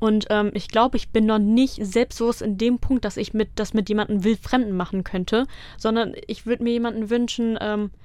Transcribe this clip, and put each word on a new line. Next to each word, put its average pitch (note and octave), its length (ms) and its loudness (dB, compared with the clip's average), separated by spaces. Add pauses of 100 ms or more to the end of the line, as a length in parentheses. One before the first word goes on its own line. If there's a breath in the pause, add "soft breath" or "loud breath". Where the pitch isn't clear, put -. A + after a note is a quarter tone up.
und, G#3+ 300 4
ähm, G#3 220 2
ich F#3 140 -6
glaub, A#3+ 300 2
ich - 140 -2
bin A3 160 4
noch A3 120 4
nicht A3+ 420 4
selbstbewusst A#3 640 0
in G3+ 160 -2
dem A#3+ 220 2
Punkt, C4 240 0
dass G3+ 120 -6
ich - 180 -4
mit, G#3+ 200 0
das G#3 180 -4
mit G#3+ 160 0
jemandem G#3 360 0
Wildfremden A3 520 0
machen F3+ 280 -2
könnte, A3 420 0 (320 loud breath)
sondern A3 360 0 (120)
ich - 180 -10
würd A#3+ 160 -2
mir A#3+ 120 0
jemanden A#3 360 -2
wünschen, A#3+ 280 0 (240)
ähm, G#3 300 -4 (140 soft breath)